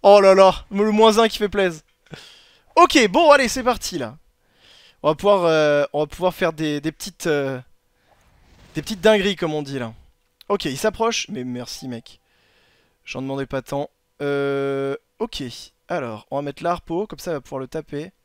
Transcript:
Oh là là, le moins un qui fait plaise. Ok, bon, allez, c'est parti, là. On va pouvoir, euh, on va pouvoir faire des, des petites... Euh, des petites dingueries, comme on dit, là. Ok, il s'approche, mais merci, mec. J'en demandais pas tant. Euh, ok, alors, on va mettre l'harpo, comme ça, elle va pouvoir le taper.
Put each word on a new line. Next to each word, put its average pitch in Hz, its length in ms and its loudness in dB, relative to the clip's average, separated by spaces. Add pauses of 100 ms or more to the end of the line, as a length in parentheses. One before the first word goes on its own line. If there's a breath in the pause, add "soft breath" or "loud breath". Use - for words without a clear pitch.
Oh 202 180 10
là 190 140 8
là, 190 180 8 (160)
le 208 220 0
moins 214 260 4
un 226 100 4
qui - 120 -4
fait 208 100 -2
plaise. 180 340 -2 (920 loud breath)
Ok, 233 320 4
bon, 294 240 4
allez, 269 160 6
c'est 254 160 -6
parti, 226 340 -4
là. 123 180 -8 (880 soft breath)
On 147 60 0
va 156 80 2
pouvoir, 196 300 2
euh, 151 380 2 (100)
on 147 80 -2
va 151 40 -2
pouvoir - 300 -4
faire 165 180 -2
des, 151 260 -4
des 151 120 -6
petites... - 340 -14
Euh, 139 340 -2 (1160)
des 156 80 -8
petites 196 180 -10
dingueries, 202 340 2
comme 156 200 -4
on 147 80 -4
dit, 139 160 -8
là. 113 140 -10 (540)
Ok, 202 180 -4
il 135 120 -4
s'approche, 226 520 -4
mais 127 140 -10
merci, 123 440 -10
mec. 117 320 -14 (840)
J'en - 200 -12
demandais 135 240 -6
pas 135 160 -6
tant. 143 260 -8 (320)
Euh, 139 760 -2 (220)
ok, 226 240 -8 (460)
alors, 117 420 -8
on 135 60 -8
va 143 80 -4
mettre 143 180 -12
l'harpo, 170 460 -4
comme 151 100 -16
ça, - 140 -10
elle 151 60 -6
va 135 40 -10
pouvoir 135 180 -12
le 131 80 -10
taper. 156 440 -12 (140)